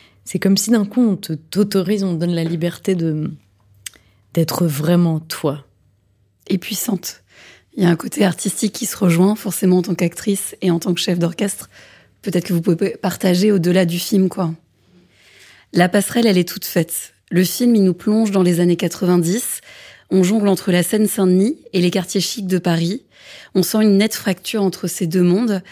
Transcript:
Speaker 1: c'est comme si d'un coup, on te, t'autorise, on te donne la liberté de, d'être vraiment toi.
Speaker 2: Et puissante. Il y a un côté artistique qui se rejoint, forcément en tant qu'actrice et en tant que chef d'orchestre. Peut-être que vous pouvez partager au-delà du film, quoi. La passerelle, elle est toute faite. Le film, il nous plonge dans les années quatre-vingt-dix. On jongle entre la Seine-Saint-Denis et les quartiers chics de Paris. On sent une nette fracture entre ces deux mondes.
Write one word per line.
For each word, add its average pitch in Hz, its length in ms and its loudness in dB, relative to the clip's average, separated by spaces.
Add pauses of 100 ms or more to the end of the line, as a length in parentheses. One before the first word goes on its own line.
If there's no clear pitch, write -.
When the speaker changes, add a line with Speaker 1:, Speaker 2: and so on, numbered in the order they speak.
(260)
Speaker 1:
c'est - 140 -6
comme 190 180 4
si 214 140 -2
d'un 220 140 4
coup, 233 220 2
on 196 80 2
te, - 180 -8
t'autorise, 196 680 0
on 185 120 -2
te 156 40 -4
donne 175 140 0
la 165 100 -2
liberté 170 520 -2
de, 156 340 -2 (1040)
d'être 165 320 0
vraiment 160 540 2
toi. 147 440 -6 (840)
Speaker 2:
Et 196 100 0
puissante. - 640 -6 (560)
Il 208 60 0
y - 20 4
a 175 60 4
un 170 40 2
côté - 300 -2
artistique 196 480 -2
qui - 140 -8
se - 100 -10
rejoint, 185 380 2
forcément 185 420 0
en 180 60 2
tant 180 100 -4
qu'actrice 180 680 -4
et 185 80 2
en 170 80 0
tant 180 160 -2
que - 40 -6
chef 180 200 -2
d'orchestre. 170 500 -4 (540)
Peut-être 180 220 -2
que - 80 -2
vous 170 80 0
pouvez 170 380 0
partager 185 520 0
au-delà 180 340 2
du 170 140 -2
film, 190 300 0
quoi. 175 220 -4 (1200)
La 175 160 4
passerelle, 208 360 0
elle 190 140 4
est 175 100 0
toute - 160 -12
faite. - 480 -4 (160)
Le 175 140 2
film, 240 320 2
il 208 80 4
nous 185 100 2
plonge 214 380 0
dans 190 100 2
les 175 200 2
années 175 160 2
quatre-vingt-dix. 175 840 0 (480)
On 190 140 4
jongle 202 240 2
entre 196 240 0
la 175 100 4
Seine-Saint-Denis 202 760 2 (140)
et 185 100 0
les 175 100 2
quartiers 185 280 -2
chics 196 280 -6
de 185 100 0
Paris. 175 460 -2 (500)
On 190 80 2
sent 214 220 0
une 208 160 6
nette 214 160 0
fracture 202 480 -4
entre 185 240 -2
ces - 180 -4
deux 180 180 2
mondes. 190 380 2 (100)